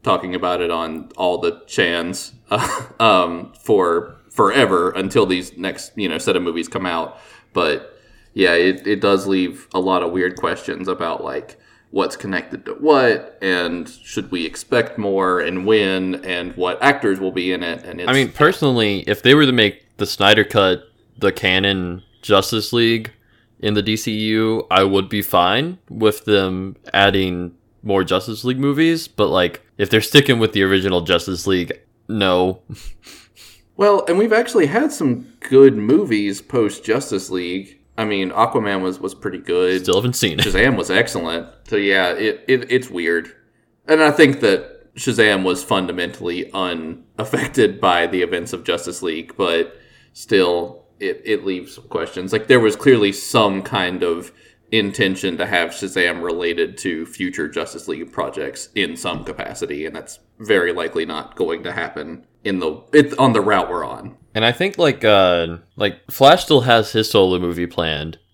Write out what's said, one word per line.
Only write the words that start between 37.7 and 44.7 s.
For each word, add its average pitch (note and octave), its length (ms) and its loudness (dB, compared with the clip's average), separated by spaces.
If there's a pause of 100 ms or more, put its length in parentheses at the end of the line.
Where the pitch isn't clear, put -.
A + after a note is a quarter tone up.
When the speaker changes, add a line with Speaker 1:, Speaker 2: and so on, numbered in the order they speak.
Speaker 1:
I A2+ 60 -2
mean, G2 280 -2
Aquaman G#2 500 0
was, F#2 180 -6
was G2 160 -8
pretty F#2 220 -8
good. F2+ 460 0
Speaker 2:
Still F#2 120 2
haven't B2 220 0
seen E2 200 0
it. - 80 0
Speaker 1:
Shazam G#2+ 300 2
was F2+ 160 -6
excellent. E2+ 560 -2 (220)
So, A2 80 -2
yeah, F#2+ 340 2
it, G#2 380 -4
it, A#2+ 200 0
it's B2+ 200 0
weird. E2+ 440 -4 (540)
And D#3 160 4
I D3+ 80 4
think C#3+ 300 4
that - 540 0